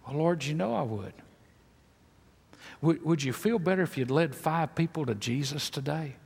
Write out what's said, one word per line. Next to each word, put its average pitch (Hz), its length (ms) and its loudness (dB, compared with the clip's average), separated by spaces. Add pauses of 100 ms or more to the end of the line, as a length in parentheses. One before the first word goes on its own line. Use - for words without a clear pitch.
"Well, 135 100 -6
Lord, 160 280 2
you 147 100 -2
know 196 200 0
I 208 60 0
would." 107 320 -4 (1700)
"W-, 156 240 4
would 156 180 2
you 131 120 0
feel 226 240 2
better 185 240 2
if - 160 -2
you'd 127 120 0
led 147 240 4
five 160 400 0
people 165 300 0
to 120 100 0
Jesus 131 540 -2
today?" 143 580 -4